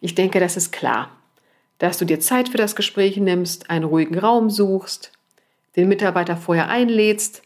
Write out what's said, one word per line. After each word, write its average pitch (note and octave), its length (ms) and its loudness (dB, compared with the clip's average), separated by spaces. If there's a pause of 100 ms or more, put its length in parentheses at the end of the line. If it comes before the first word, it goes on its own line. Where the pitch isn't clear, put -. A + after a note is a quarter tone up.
Ich E3+ 140 -8
denke, F#3+ 260 2
das F3 160 0
ist F3 160 -4
klar, A#2+ 380 -4 (680)
dass F3 200 -2
du F3+ 60 -2
dir E3+ 160 0
Zeit B3+ 280 0
für B3 100 -4
das G#3+ 160 0
Gespräch G3 420 0
nimmst, F3+ 540 -2
einen E3 140 -2
ruhigen D#3+ 340 0
Raum A3+ 320 2
suchst, G3 640 -2 (640)
den F3+ 120 4
Mitarbeiter F3+ 480 0
vorher E3+ 320 0
einlädst G#3+ 760 0